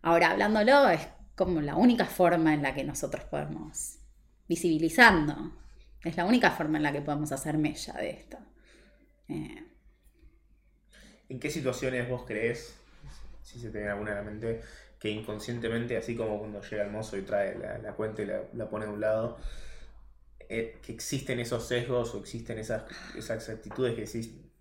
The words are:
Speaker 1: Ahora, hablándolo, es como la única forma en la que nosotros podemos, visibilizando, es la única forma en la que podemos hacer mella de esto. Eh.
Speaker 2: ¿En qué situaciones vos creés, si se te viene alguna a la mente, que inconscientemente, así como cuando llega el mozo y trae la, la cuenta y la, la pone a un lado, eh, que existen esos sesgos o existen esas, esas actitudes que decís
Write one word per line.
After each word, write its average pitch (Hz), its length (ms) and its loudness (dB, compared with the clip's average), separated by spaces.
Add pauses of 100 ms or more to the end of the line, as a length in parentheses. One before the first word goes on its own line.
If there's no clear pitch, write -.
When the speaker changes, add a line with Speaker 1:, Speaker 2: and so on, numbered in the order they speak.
Speaker 1:
Ahora, 170 300 6
hablándolo, 214 580 6
es 160 180 2 (280)
como 180 260 2
la 147 140 -2
única 233 300 8
forma 165 480 6
en 147 100 2
la 135 100 0
que 139 100 -4
nosotros 135 420 -6
podemos, 151 720 -8 (500)
visibilizando, 165 1040 6 (520)
es 165 140 -2
la 175 80 2
única 214 260 6
forma 156 260 0
en 151 60 0
la 147 80 4
que 143 100 -2
podemos 147 300 -2
hacer 147 260 -2
mella 151 360 -2
de - 180 -6
esto. - 260 -16 (920)
Eh. - 360 -8 (1700)
Speaker 2:
¿En 131 100 -8
qué 151 100 -2
situaciones 127 580 -2
vos 123 180 -4
creés, 117 500 -2 (640)
si - 180 -16
se 117 100 -10
te 104 100 -10
viene 104 120 -4
alguna 104 200 -4
a 101 40 -2
la 101 60 -6
mente, 113 400 -4 (380)
que 107 100 -2
inconscientemente, 113 880 -4
así 117 180 -4
como 110 240 -2
cuando 104 220 -8
llega 104 220 -4
el 101 80 -4
mozo 104 260 -8
y 95 60 -4
trae 98 340 0
la, - 220 -8
la 107 140 -10
cuenta 107 280 -4
y 101 40 -2
la, 98 160 -4 (120)
la 110 160 -6
pone 107 160 -6
a 104 40 -6
un 104 120 -6
lado, 110 360 0 (1120)
eh, 113 360 -4
que - 100 -12
existen 127 460 -4
esos 117 280 -4
sesgos 120 460 -2
o 101 60 -8
existen 113 400 -10
esas, 110 240 -4 (340)
esas 110 320 -8
actitudes 113 460 -2
que 107 60 -6
decís 113 300 -8 (300)